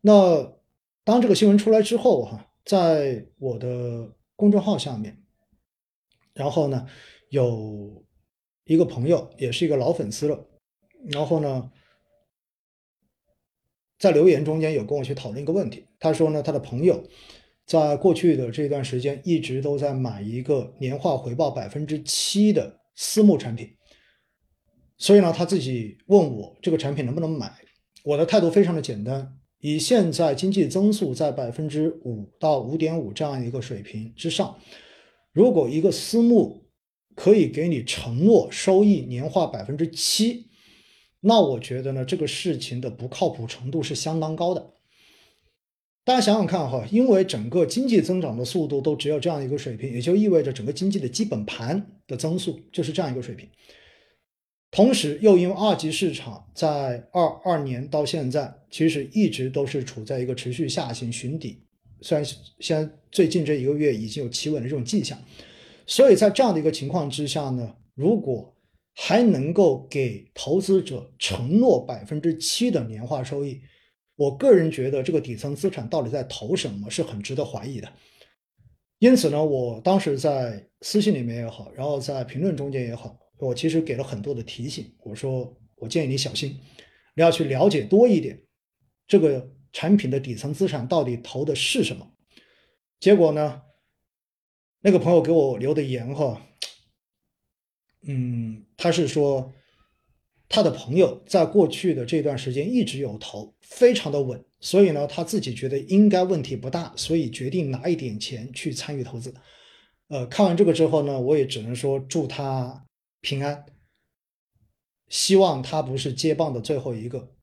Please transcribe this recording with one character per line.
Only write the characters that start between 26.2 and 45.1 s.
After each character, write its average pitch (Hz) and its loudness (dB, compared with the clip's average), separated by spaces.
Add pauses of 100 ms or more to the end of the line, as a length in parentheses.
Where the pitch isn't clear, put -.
我 - -14
这 - -2
个 160 2
产 143 -4
品 143 -4
能 135 -4
不 175 -4
能 160 -2
买。 160 -6 (520)
我 147 0
的 151 2
态 196 4
度 170 4
非 202 6
常 175 2
的 156 -4
简 110 -8
单， 135 -6 (240)
以 151 -2
现 185 2
在 147 2
经 185 -2
济 190 2
增 202 2
速 175 -2
在 147 0
百 127 -6
分 156 -6
之 151 0 (140)
五 107 -10
到 151 2
五 127 -6
点 160 -2
五 107 -8
这 151 -6
样 135 -6
一 117 -6
个 127 -8
水 104 -10
平 110 -12
之 165 -6
上， - -4 (720)
如 226 6
果 156 2
一 151 -2
个 180 4
私 - 0
募 233 4 (480)
可 196 4
以 175 6
给 143 -4
你 135 -2
承 127 -4
诺 214 6
收 190 4
益 196 6
年 123 -6
化 160 0
百 107 -10
分 135 -8
之 165 -2
七， - -2 (720)
那 214 6
我 131 0
觉 127 -8
得 135 -6
呢， 131 -4
这 185 -4
个 156 -4
事 160 -4
情 123 -8
的 127 -6
不 120 -10
靠 170 -2
谱 117 -8
程 127 -10
度 165 -2
是 135 -6
相 160 -4
当 156 -4
高 175 -2
的。 - -8 (1300)